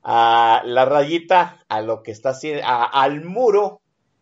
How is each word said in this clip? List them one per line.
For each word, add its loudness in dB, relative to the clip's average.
a 2
la 2
rayita 0
a -4
lo -6
que -14
está -6
haci-, -8
a, -2
al -2
muro -2